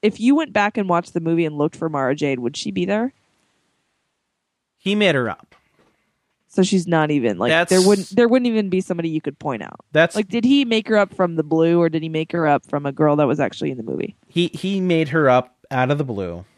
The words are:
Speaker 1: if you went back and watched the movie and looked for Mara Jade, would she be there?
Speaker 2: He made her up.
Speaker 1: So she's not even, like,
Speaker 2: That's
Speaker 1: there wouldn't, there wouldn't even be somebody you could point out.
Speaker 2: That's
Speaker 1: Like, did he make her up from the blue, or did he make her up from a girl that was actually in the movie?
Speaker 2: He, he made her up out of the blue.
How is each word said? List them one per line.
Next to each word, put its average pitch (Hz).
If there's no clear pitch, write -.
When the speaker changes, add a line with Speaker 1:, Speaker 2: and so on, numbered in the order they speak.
Speaker 1:
if 208
you 247
went 302
back 208
and 202
watched 175
the 175
movie 165
and 151
looked 143
for 160
Mara 139
Jade, 143
would 123
she -
be 185
there? 214
Speaker 2:
He 190
made 208
her 123
up. -
Speaker 1:
So -
she's 185
not 160
even, 117
like, 117
Speaker 2:
That's 165
Speaker 1:
there 185
wouldn't, 190
there 240
wouldn't 247
even 220
be 180
somebody 170
you 156
could 143
point 120
out. -
Speaker 2:
That's 165
Speaker 1:
Like, 208
did 233
he 277
make 226
her 220
up 196
from 175
the 156
blue, 165
or 165
did 160
he 165
make 160
her 170
up 143
from 147
a 143
girl 151
that 151
was 143
actually 139
in 127
the 113
movie? 95
Speaker 2:
He, 175
he 196
made 165
her 151
up 127
out 127
of 143
the 151
blue. 95